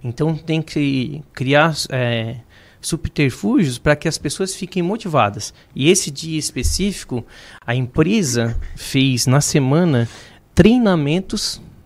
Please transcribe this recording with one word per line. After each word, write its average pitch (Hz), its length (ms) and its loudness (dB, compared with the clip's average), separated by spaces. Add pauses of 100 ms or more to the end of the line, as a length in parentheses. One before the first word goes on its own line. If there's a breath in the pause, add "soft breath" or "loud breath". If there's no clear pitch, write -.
Então 147 320 -2
tem 160 260 -2
que 143 600 -4 (100)
criar, 143 400 2 (180)
é, 120 480 -2 (420 soft breath)
subterfúgios 156 960 -2
pra 151 160 2
que 147 140 -4
as 151 100 -4
pessoas 190 380 -6
fiquem 180 260 -6
motivadas. 151 720 -2 (200 soft breath)
E 139 140 2
esse 180 220 2
dia 160 280 -8
específico, 143 880 -2 (400 loud breath)
a 120 120 -2
empresa 127 840 0 (160)
fez 131 520 0
na 131 140 6
semana 139 680 2 (440 loud breath)
treinamentos 185 1080 2 (240)